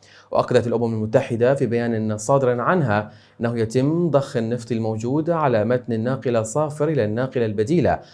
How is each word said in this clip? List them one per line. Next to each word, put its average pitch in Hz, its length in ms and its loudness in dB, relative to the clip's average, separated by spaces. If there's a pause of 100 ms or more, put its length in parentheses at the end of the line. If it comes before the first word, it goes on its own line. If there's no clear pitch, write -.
(320)
وأكدت 123 360 2
الأمم 117 260 0
المتحدة 117 600 2
في 139 100 0
بيان 113 520 -2
صادر 127 420 2
عنها 117 520 0 (300)
أنه 117 180 -2
يتم 139 500 0
ضخ 135 280 0
النفط 117 340 -4
الموجود 117 580 -2
على 135 360 2
متن 123 280 -2
الناقلة 117 500 -2
صافر 151 460 -2
إلى 135 160 0
الناقلة 120 400 -2
البديلة، 110 540 2 (140)